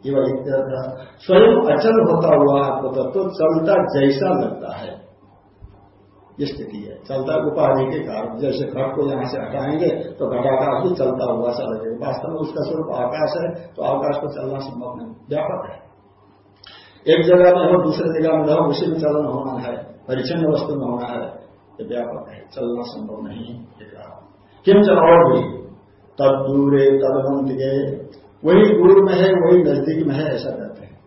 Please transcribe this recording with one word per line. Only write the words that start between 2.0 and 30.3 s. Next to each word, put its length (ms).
होता 320
हुआ 260
आपको 320
तत्व 400
चलता 400
जैसा 460
लगता 400
है, 180
ये 60
स्थिति 340
है। 240
चलता 320
उपाधि 400
के 160
कारण, 340
जैसे 300
घट 280
को 140
यहां 200
से 100
हटाएंगे 500
तो 140
घटाकाश 540
भी 120
चलता 360
हुआ 200
सा 160
लगेगा। 340
वास्तव 280
में 100
उसका 260
स्वरूप 320
आकाश 400
है, 160
तो 100
आकाश 320
को 160
चलना 280
संभव 360
नहीं, 160
व्यापक 400
है। 100
एक 200
जगह 300
में 100
हो, 180
दूसरे 320
जगह 220
में 100
रहो, 220
उसी 180
में 120
चलन 280
होना 340
है, 160
परिच्छिन्न 460
वस्तु 220
में 120
होना 200
है, 160
ये 120
व्यापक 420
है, 100
चलना 400
संभव 380
नहीं, 200
ये 120
कहा। 240
किम 160
च 220
और 240
भी 140
तद 260
दूरे 400
तद 280
अंतिके, 480
वही 300
दूर 300
में 100
है, 240
वही 240
नजदीक 460
में 80
है, 140
ऐसा 220